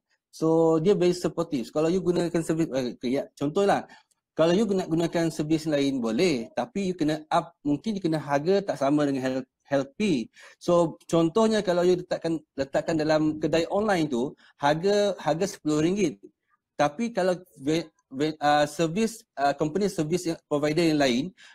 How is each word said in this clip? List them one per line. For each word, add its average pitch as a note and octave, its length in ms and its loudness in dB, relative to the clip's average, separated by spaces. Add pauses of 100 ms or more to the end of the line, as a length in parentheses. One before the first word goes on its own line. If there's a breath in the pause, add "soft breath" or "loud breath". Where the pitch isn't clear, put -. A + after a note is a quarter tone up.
(280)
So, D#3+ 560 2
dia G3+ 80 4
very F3 240 2
supportive. E3 560 -4
Kalau D#3 160 0
you F3+ 160 0
gunakan E3+ 400 0
servis, D#3+ 240 0
eh, B2 240 -4 (160)
ya, C3+ 160 0 (160)
contohlah, D#3+ 480 0 (480 loud breath)
kalau E3 160 4
you G#3+ 160 2
nak F#3 240 -2
gunakan E3 400 0
servis D#3 320 -2
lain, C#3 400 0
boleh. A#2+ 480 0
Tapi G3 400 -4
you - 20 -12
kena D#3 380 -2
up, D#3+ 320 -2
mungkin D3 320 -2
you F#3+ 80 -6
kena D#3+ 160 0
harga D3 400 0
tak F#3+ 160 -4
sama D3 320 2
dengan C3+ 160 -2
Hel-, C3 240 -4 (160)
Helpy. C#3 640 -2 (320 loud breath)
So, F3 480 2
contohnya G#3 560 2
kalau F3 240 2
you F3+ 80 4
letakkan, E3 400 -4 (160)
letakkan D3+ 480 -2
dalam D#3 400 0
kedai E3 320 0
online F#3+ 400 0
tu, B2 240 -2 (240 soft breath)
harga, G3 560 2
harga D#3+ 400 -2
sepuluh D3+ 240 -2
ringgit. F3 400 0 (540)
Tapi A3+ 400 -2
kalau F3+ 240 0 (240)
ve-, D#3+ 240 0 (240)
ve-, D3 320 -2
ah, D3 240 4
servis, E3+ 560 -2 (160)
ah, C#3 160 0
company E3+ 320 -2
servis E3+ 400 -2
yang, E3 120 -4 (120)
provider D3+ 320 0
yang D#3 160 4
lain, C3+ 260 2 (300 loud breath)